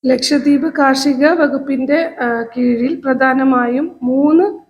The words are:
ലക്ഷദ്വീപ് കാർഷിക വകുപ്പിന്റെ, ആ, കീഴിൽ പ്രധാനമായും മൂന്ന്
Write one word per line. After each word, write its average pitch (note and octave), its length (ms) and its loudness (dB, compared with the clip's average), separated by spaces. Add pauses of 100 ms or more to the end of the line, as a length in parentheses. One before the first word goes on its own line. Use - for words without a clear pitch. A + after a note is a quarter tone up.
ലക്ഷദ്വീപ് C#4+ 720 0
കാർഷിക C4+ 480 2
വകുപ്പിന്റെ, C#4+ 920 0
ആ, A#3 220 -2
കീഴിൽ B3 520 -2 (100)
പ്രധാനമായും C4 960 0
മൂന്ന് D4 560 2 (120)